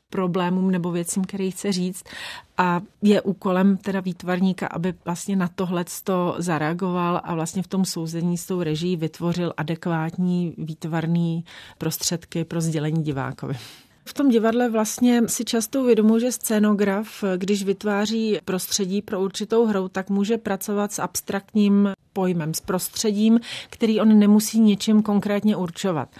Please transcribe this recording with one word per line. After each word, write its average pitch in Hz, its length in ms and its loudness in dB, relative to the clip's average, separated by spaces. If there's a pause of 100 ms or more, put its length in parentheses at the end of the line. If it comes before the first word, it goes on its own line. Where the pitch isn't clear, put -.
problémům 185 600 0
nebo 175 200 -2
věcím, 175 340 -2
které 190 240 -4
chce 196 220 -4
říct. 185 320 -4 (540)
A 180 240 2 (200)
je 208 200 6
úkolem 190 560 2
teda 196 220 -4
výtvarníka, 180 680 -2
aby 170 260 -4 (120)
vlastně 175 300 -4
na 185 120 2
tohleto 180 880 -2
zareagoval 175 880 -2
a 170 120 -6
vlastně 165 280 -4
v - 40 -8
tom 190 180 0
souzení 170 520 -4
s - 80 -10
tou 180 160 -4
režií 165 360 -2
vytvořil 165 600 -4
adekvátní 165 1000 -2
výtvarný 165 880 -2 (320)
prostředky 165 680 -4
pro 165 160 -4
sdělení 160 420 -2
divákovi. 135 540 -6 (500)
V - 60 -18
tom 285 160 2
divadle 233 400 2
vlastně 233 580 2
si - 180 -4
často 233 360 -2
uvědomuji, 226 380 4
že 247 120 0
scénograf, 208 920 0 (140)
když 196 260 -2
vytváří 208 800 0
prostředí 185 560 -2
pro 190 200 -4
určitou 214 440 2
hru, 196 240 0
tak 190 200 -6
může 202 280 0
pracovat 208 540 -4
s - 80 -8
abstraktním 202 920 0 (220)
pojmem, 175 400 0
s - 60 -6
prostředím, 214 800 2 (300)
který 220 320 0
on 220 180 8
nemusí 208 400 6
ničím 214 420 4
konkrétně 208 540 0
určovat. 170 540 -4 (100)